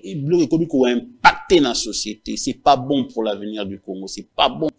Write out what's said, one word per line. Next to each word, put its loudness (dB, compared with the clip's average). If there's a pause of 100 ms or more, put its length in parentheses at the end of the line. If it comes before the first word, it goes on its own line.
il -8
bloque 2
comme 2
qu'on 4
impacter 2
la 2
société. -8
C'est -6
pas 4
bon -2
pour -6
l'avenir -6
du -10
Congo. -10
C'est -14
pas 0
bon -4